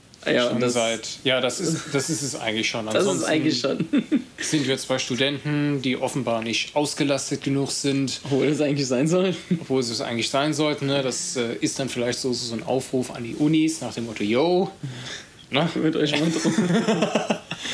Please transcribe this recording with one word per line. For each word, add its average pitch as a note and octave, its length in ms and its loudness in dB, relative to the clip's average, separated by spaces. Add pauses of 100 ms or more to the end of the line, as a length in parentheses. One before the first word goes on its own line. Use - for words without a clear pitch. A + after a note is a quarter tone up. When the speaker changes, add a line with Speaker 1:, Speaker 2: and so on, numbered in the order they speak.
(280)
Speaker 1:
Ja, B2+ 180 4
Speaker 2:
Schon A#2+ 100 0
Speaker 1:
und A#2 60 2
das B2 120 2
Speaker 2:
seit, A2+ 340 0 (160)
ja, C3 180 2
das B2+ 180 0
ist, E3 180 0 (140)
das C3+ 200 0
ist D3+ 120 -2
es B2 120 -4
eigentlich A2 340 -2
schon. A2+ 160 -4
Speaker 1:
Das A2 100 -2
ist - 60 4
Speaker 2:
Ansonsten F#3 240 2
Speaker 1:
eigentlich D#3 360 2
schon. C#3 240 0 (280)
<laughs> - 260 -2
Speaker 2:
sind D3 280 0
wir C3+ 100 0
zwei C3 220 -2
Studenten, C#3+ 840 0
die B2+ 140 0
offenbar A#2+ 460 -2
nicht A2+ 320 -4
ausgelastet C#3+ 680 0
genug C#3 280 0
sind. C#3 540 -2
Speaker 1:
Obwohl C3 220 2
es D3 140 2
eigentlich C#3+ 260 2
sein C3 200 2
soll. F3+ 280 2 (260)
Speaker 2:
Obwohl C3 200 0
es A#2 200 -4
eigentlich A#2 280 -2
sein D3 240 2
sollte, D3 320 0
ne? C#3 180 2
Das, - 320 -4
äh, A#2+ 260 0
ist - 180 0
dann B2+ 100 -2
vielleicht A#2+ 300 -2
so, B2+ 140 0
so A#2 220 -4
ein A2 80 -4
Aufruf B2+ 480 0
an B2 120 -8
die A#2 120 -6
Unis D#3 460 2
nach B2 140 -6
dem A#2 100 -4
Motto, G#2+ 180 -4
yo, E3 460 4 (800)
ne? D3 220 2
Speaker 1:
<laughs> - 40 -12
Mit D#3+ 200 2
euch D3 240 2
mal E3 120 2
drum. G3+ 220 0
Speaker 2:
<laughs> G3 840 2 (340)